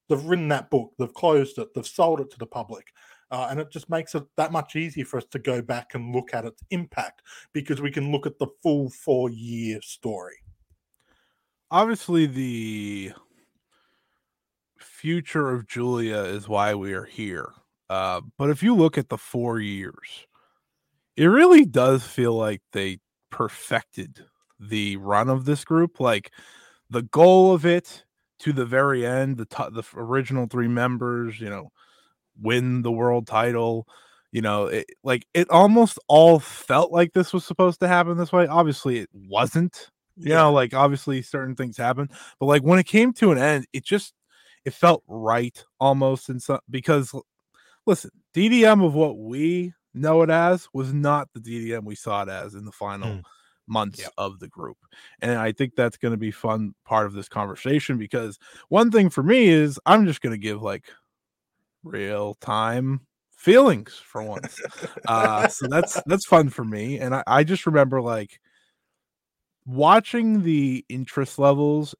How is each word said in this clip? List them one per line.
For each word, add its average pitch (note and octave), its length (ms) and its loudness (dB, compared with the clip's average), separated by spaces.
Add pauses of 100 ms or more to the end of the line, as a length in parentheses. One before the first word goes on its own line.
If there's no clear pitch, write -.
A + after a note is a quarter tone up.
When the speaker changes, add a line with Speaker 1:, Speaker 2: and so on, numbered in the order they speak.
Speaker 1:
They've C#3+ 160 -2
written E3 240 -2
that C#3 220 -4
book, B2 280 -4
they've - 160 -6
closed D3+ 440 0
it, A2+ 160 -12
they've - 120 -12
sold E3 360 -2
it C3+ 100 -14
to - 80 -20
the A2+ 80 -16
public. A2+ 460 -16 (360)
Uh, B2+ 200 -8
and C3+ 100 -8
it D3+ 100 -10
just - 200 -18
makes E3 260 -8
it D3 80 -10 (140)
that D#3+ 160 -4
much D#3 240 -8
easier D#3 260 -8
for C3 140 -10
us A#2 80 -10
to - 120 -12
go B2 240 -4
back A#2+ 320 -10
and A#2+ 220 -8
look B2 180 -6
at A#2 120 -8
its - 240 -20
impact E3+ 540 -10 (280)
because C#3+ 300 -8
we C#3+ 100 -6
can C#3+ 180 -6
look C#3+ 160 -4
at D3 140 -10
the C#3 80 -4 (160)
full C#3+ 260 -2
four-year A#2 920 -6
story. F#2+ 560 -14 (1300)
Speaker 2:
Obviously, F#3 560 0
the A2 880 -8 (1700)
future D#3 680 -6
of B2 180 -6
Giulia A#2 540 -6
is G2+ 260 -10
why G#2 260 0
we G2 200 -8
are F#2+ 100 -10
here. G2 480 -12 (380)
Uh, F#2+ 320 -6 (160)
but C#3+ 120 -2
if D3+ 140 -2
you A#3 100 4
look D#3+ 240 4
at C3+ 120 -4
the A2+ 80 -6
four A#2+ 420 -6
years, G2 640 -12 (920)
it D3 80 4
really D4+ 400 8
does C3 420 2
feel A#2+ 260 -2
like G#2+ 280 -4 (100)
they G2 280 -8 (300)
perfected - 920 -8 (340)
the G2+ 380 -6
run G2+ 320 0
of C3 160 -2
this C#3+ 220 -4
group. E3 340 0
Like, A2+ 320 -2 (580)
the A#2 120 -4
goal F#3 520 6
of D#3+ 120 0
it F3 400 -2 (340)
to D3+ 140 -2
the C3 120 -2
very C3 400 0
end, C3 300 -2
the A2+ 120 -10
t-, - 220 -10
the A2+ 100 -12
f-, - 180 -14
original B2 500 -4
three A#2+ 220 -4
members, A#2+ 720 -4
you G#2+ 80 -12
know, G2+ 240 -14 (640)
win B2 440 -2
the A#2 80 -4
world A#2+ 340 -2
title, A#2 640 -2 (440)
you A2+ 120 -4
know, G#2 240 -2
it, - 180 -6 (180)
like, B2+ 300 -4
it E3+ 160 0
almost G#3 480 6 (100)
all D#3+ 300 10
felt C#3+ 540 -2
like E3+ 220 2
this F#3 200 0
was F#3 100 -4
supposed F3+ 360 0
to F3+ 80 0
happen F3 280 2
this E3+ 160 -6
way. F3+ 140 4
Obviously, C#3+ 540 0
it G2+ 120 -10
wasn't, A2 800 -2 (280)
you D#3+ 120 -6
Speaker 1:
Yeah. D#3+ 140 6
Speaker 2:
know, D3 100 6
like, B2+ 180 2
obviously C#3 520 0
certain C3 320 -8
things B2 220 -10
happen, B2+ 300 -4 (320)
but, C3+ 60 -4
like, C#3+ 160 4
when D#3+ 160 6
it F3+ 80 2
came A#3 280 4
to G#3 180 4
an C3+ 80 2
end, C#3 340 0
it C3+ 100 -10
just, - 300 -4 (520)
it C3+ 100 -8
felt E3+ 320 2
right A2+ 580 -4 (140)
almost C3+ 500 0
in B2+ 100 -8
some, C3+ 200 -4 (100)
because C3+ 420 -2
l-, - 140 -16 (640)
listen, - 240 0 (240)
D G3+ 140 4
D A3+ 180 6
M G#3+ 160 6
of D#3+ 100 2
what D3 240 0
we D#3+ 560 -4 (220)
know D#3 260 2
it D#3+ 80 2
as E3+ 440 2
was C3+ 200 -6
not D3 400 0
the B2 60 -20
D A2+ 260 -12
D A2+ 80 -8
M A2 120 -10
we G#2 100 -14
saw G2+ 260 -6
it G2 80 -8
as F#2+ 240 -12
in G#2 120 -18
the G#2 60 -18
final G2+ 440 -10
Speaker 1:
Mm. F2+ 80 -14 (420)
Speaker 2:
months G#2 360 -4
Speaker 1:
Yeah. F#2 140 -14
Speaker 2:
of G2 220 -8
the F2 100 -18
group. C#2 300 -16 (460)
And A#2+ 160 -2
I A2 140 -2
think C3 220 -4
that's A#2+ 220 -2
gonna A#2 200 -4
be A2 120 -6
fun A2 460 -6 (100)
part A2 220 0
of G2+ 60 -14
this G2 160 -14
conversation, B2 680 -4
because A2 400 -8 (320)
one A3 220 4
thing G#3 180 6
for C3+ 140 -2
me A3+ 240 6
is D3+ 400 4
I'm G#3 180 8
just D#3 160 -2
gonna A2+ 160 -4
give, G#2 240 -6
like, - 240 -8 (960)
real-time A2 1160 -4 (320)
feelings G#3 640 4
for - 280 -16
once. - 380 -12 (240)
Speaker 1:
<laughs> - 240 -14
Speaker 2:
Uh, A2 400 2
so - 220 -8
that's, E3+ 360 -2
that's F#3+ 200 -2
fun D#3+ 240 6
for B2 160 -8
me. A2 340 -8
And B2+ 160 -4
I, C3+ 100 -4
I C3 200 4
just F3+ 200 -4
remember, C#3 360 2
like, A2+ 400 -8 (1200)
watching G#3 800 2
the C#3+ 460 0
interest C3 500 -6
levels D3 600 2